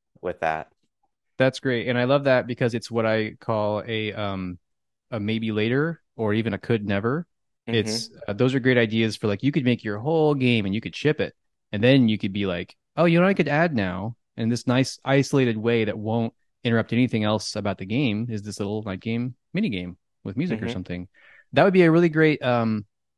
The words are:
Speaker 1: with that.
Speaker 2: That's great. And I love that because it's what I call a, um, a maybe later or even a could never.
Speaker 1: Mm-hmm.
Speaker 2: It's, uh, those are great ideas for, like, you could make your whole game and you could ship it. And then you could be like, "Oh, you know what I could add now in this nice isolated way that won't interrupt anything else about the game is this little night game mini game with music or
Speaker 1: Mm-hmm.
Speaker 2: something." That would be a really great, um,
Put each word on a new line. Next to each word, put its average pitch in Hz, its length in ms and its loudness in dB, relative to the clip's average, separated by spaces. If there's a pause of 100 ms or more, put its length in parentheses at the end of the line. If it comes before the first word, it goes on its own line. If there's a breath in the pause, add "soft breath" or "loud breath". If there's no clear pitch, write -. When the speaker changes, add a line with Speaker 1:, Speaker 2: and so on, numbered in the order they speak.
(220)
Speaker 1:
with 90 180 -8
that. 80 280 -4 (680)
Speaker 2:
That's 131 220 0
great. 123 280 -2
And 123 100 0
I 123 60 0
love 139 200 2
that 127 220 2
because 120 280 -2
it's 113 160 -8
what 113 160 0
I 110 340 0
call 107 460 -2
a, 110 260 -4
um, 95 460 -6 (520)
a 117 100 -6
maybe 110 320 -2
later 127 500 0 (140)
or 107 180 0
even 110 200 0
a 98 40 -4
could 110 280 -2
never. 117 400 -2 (420)
Speaker 1:
Mm-hmm. 110 300 0
Speaker 2:
It's, 113 120 -10 (160)
uh, 104 60 -4
those 123 220 2
are 135 60 0
great 123 180 4
ideas 113 380 2
for, 110 120 -2
like, 101 140 -2
you 139 100 0
could 135 120 -2
make 123 200 0
your 104 140 -6
whole 151 360 2
game 120 320 2
and 98 80 0
you 113 60 -2
could - 160 -10
ship 147 240 0
it. 92 140 -4 (360)
And 104 140 -2
then 127 240 6
you 110 100 2
could 101 140 -4
be 101 140 -2
like, 90 280 -4 (220)
"Oh, 160 80 2
you 170 140 4
know 175 80 4
what 196 40 4
I 196 40 0
could 180 140 0
add 151 260 0
now 95 420 -4 (220)
in 113 100 -2
this 117 180 -2
nice 127 380 0
isolated 135 540 2
way 113 260 0
that 104 140 -4
won't 113 340 -2 (320)
interrupt 117 300 0
anything 117 300 2
else 107 320 -2
about 101 220 -4
the 95 60 -10
game 113 460 -2
is 104 120 -8
this 104 160 -12
little 104 240 -6
night 95 180 -8
game 120 340 -6 (180)
mini 202 160 -2
game 90 300 -8 (260)
with 98 140 -8
music 151 240 -4
or 113 60 -4
Speaker 1:
Mm-hmm. - 0 -
Speaker 2:
something." 92 400 -8 (440 soft breath)
That 139 120 6
would 196 100 6
be 185 80 8
a 165 80 8
really 170 180 4
great, 156 340 2
um, 113 440 0 (320)